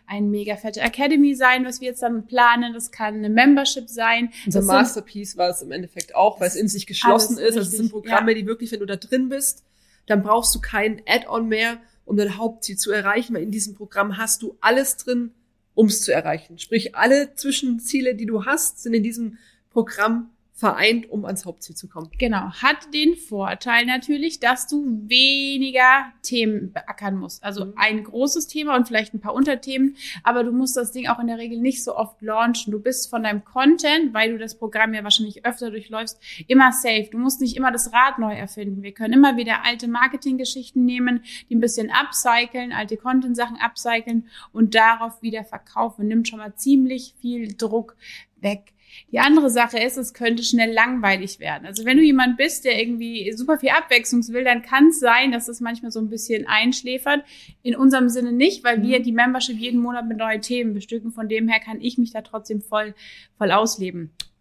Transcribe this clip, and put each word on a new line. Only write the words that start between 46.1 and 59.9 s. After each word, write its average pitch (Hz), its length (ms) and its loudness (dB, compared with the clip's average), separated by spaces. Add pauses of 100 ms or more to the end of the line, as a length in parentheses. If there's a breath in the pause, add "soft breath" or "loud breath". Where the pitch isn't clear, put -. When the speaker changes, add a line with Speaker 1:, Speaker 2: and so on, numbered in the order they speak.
Speaker 1:
schon 226 120 -10
mal 214 160 -16
ziemlich 262 680 2
viel 233 340 -6
Druck 226 400 -4 (460 loud breath)
weg. 202 320 -6 (380 loud breath)
Die 240 80 0
andere 285 320 6
Sache 233 280 0
ist, 254 180 -2
es 254 180 -8
könnte 233 280 -2
schnell 226 300 2
langweilig 220 640 0
werden. 151 280 -8
Also 208 180 -10
wenn 262 120 4
du 320 60 8
jemand 254 340 4
bist, 302 280 -2
der 226 160 2
irgendwie 233 520 -6
super 262 260 0
viel 262 100 0
Abwechslung 240 600 2
will, 247 140 -4
dann 240 200 0
kann's 302 360 6
sein, 247 320 4
dass 233 140 -4
das 233 160 -12
manchmal 233 300 -8
so 220 80 -8
ein 220 100 -4
bisschen 220 380 -4
einschläfert. 254 760 0 (380 loud breath)
In 240 140 -2
unserem 262 340 6
Sinne 240 220 -2
nicht, 277 320 2
weil 233 160 2
Speaker 2:
Mhm. 202 40 2
Speaker 1:
wir 254 180 2
die 240 100 -2
Membership 247 460 0
jeden 240 220 -2
Monat 240 280 -4